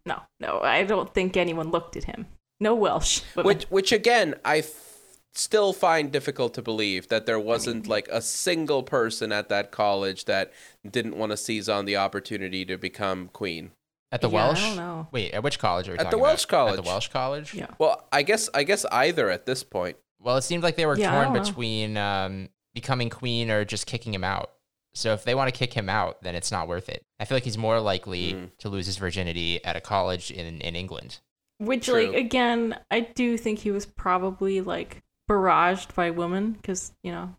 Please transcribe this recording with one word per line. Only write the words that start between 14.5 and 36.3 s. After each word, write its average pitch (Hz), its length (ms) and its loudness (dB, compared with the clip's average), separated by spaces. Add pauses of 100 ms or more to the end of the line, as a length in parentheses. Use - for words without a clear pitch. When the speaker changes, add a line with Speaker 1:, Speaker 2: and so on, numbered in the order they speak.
Speaker 1:
don't 214 140 -2
know. 170 360 -8
Speaker 3:
Wait, 117 220 -2
at 104 80 -2
which 143 160 0
college 90 320 2
are - 20 -6
we - 60 -6
Speaker 2:
At - 60 2
the - 80 -
Speaker 3:
talking 226 80 4
Speaker 2:
Welsh 294 260 6
Speaker 3:
about? 139 220 6
At - 20 2
the 98 120 0
Speaker 2:
college. 87 40 -4
Speaker 3:
Welsh 95 220 -2
college? 143 460 -4
Speaker 1:
Yeah. - 120 -8 (120)
Speaker 2:
Well, - 320 2
I 143 120 2
guess, 208 320 2
I 143 80 4
guess 196 240 2
either 139 420 4
at 90 160 0
this 127 200 -2
point. 90 340 -4 (200)
Speaker 3:
Well, 123 200 0
it 131 40 -2
seemed 170 200 -2
like 170 140 2
they 165 100 2
were 147 120 2
Speaker 1:
Yeah, 202 120 2
I 139 140 4
Speaker 3:
torn - 100 2
Speaker 1:
don't - 100 2
know. - 60 0
Speaker 3:
between, 110 480 -2
um, 98 500 -2 (260)
becoming 120 360 -2
queen 117 400 -2
or 107 160 4
just 107 200 -6
kicking 113 280 -6
him 92 100 -4
out. 95 280 -2 (420)
So 110 180 0
if 107 100 -2
they 123 140 0
wanna 131 160 0
kick - 220 -2
him 101 140 -2
out, 95 340 -2
then 90 120 -6
it's 85 160 -4
not 87 160 -2
worth 87 220 -6
it. - 160 -10 (160)
I - 40 -6
feel 135 120 -2
like 127 80 0
he's 110 140 -4
more 113 220 2
likely 92 520 -2
Speaker 2:
Mm. 92 260 -8
Speaker 3:
to 107 100 -8
lose 98 180 -4
his 95 100 -4
virginity 87 680 -2
at 85 120 -2
a 82 40 -6
college 92 520 -2
in, 82 280 -10
in 82 140 -6
England. - 460 -10 (380)
Speaker 1:
Which, 233 280 -2
Speaker 2:
True. 233 200 4
Speaker 1:
like, 190 100 0
again, 233 600 0 (140)
I 220 100 0
do 233 360 0
think 220 240 -2
he 214 100 -2
was 202 160 -2
probably, 190 760 0
like, 175 420 -6 (280)
barraged 185 640 4
by 175 160 2
women 180 520 -2